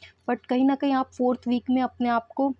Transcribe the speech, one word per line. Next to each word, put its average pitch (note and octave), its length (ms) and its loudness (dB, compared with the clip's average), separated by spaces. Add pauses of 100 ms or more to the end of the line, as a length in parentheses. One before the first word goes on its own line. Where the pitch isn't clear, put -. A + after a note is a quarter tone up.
(300)
But B3 180 -6
कहीं B3+ 160 2
ना C4+ 100 4
कहीं C#4 200 0
आप C4 240 -2
fourth B3 300 -2
week A#3+ 220 -2
में B3+ 120 2
अपने B3 260 -2
आप A#3 280 -2
को C4+ 240 0